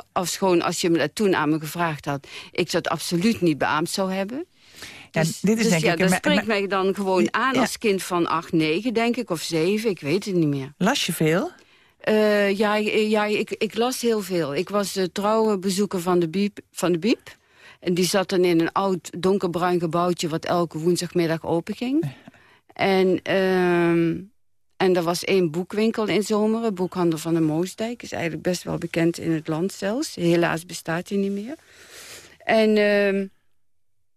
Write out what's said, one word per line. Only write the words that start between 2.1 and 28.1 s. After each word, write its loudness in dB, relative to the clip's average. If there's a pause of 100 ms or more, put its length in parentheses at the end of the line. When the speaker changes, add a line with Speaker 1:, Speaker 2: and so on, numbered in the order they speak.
Speaker 1:
ik -2
dat -2
absoluut 0
niet 2
beaamd 0
zou -4
hebben. -6 (680)
Speaker 2:
Ja, 0
Speaker 1:
Dus, -2
Speaker 2:
dit 2
is 0
Speaker 1:
dus 4
Speaker 2:
denk 2
Speaker 1:
ja, 2
Speaker 2:
ik 0
Speaker 1:
dat 2
Speaker 2:
een 4
me-, 2
Speaker 1:
spreekt 2
Speaker 2:
me- 0
Speaker 1:
mij 0
dan 0
gewoon 2
aan 0
Speaker 2:
Ja. 0
Speaker 1:
als -2
kind 0
van -2
acht, -4
negen, 0
denk 0
ik, -6
of -4
zeven. 0
Ik -2
weet -2
het -2
niet 2
meer. -4
Speaker 2:
Las 0
je -2
veel? 0 (500)
Speaker 1:
Eh, 2
ja, 2
eh, 0
ja, 2
ik, -2
ik -4
las 0
heel 0
veel. -2
Ik -4
was -2
de -2
trouwe 2
bezoeker -2
van 2
de 2
Biep, -2 (120)
van 0
de 0
Biep. -2 (440)
En -2
die 2
zat 0
dan 2
in 4
een 2
oud -2 (100)
donkerbruin 0
gebouwtje... 0
wat -4
elke 0
woensdagmiddag 0
openging. -2 (600)
En, 2
ehm, 2 (600)
en 2
er 2
was -2
één 2
boekwinkel -2
in 2
Zomeren, 0
Boekhandel 0
van -2
de 4
Moosdijk. -2
Is -14